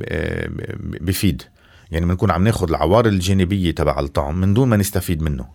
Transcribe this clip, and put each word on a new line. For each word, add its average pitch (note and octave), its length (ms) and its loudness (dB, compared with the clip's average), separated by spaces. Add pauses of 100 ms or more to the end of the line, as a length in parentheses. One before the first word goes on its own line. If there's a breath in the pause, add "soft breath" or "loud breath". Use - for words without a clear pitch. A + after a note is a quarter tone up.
آه، E2 420 -4
ب-، - 580 -10
بفيد. F#2 380 0 (480 soft breath)
يعني، E2 140 0
بنكون F#2 260 2
عم E2+ 120 0
ناخد G2 260 2
العوارض D#2+ 380 4
الجانبية F#2+ 640 2
تبع D2 280 0
الطعم D2 420 -2
من G2 120 2
دون B2+ 160 2
ما A2 80 4
نستفيد F2+ 440 -2
منه، C#2+ 340 -2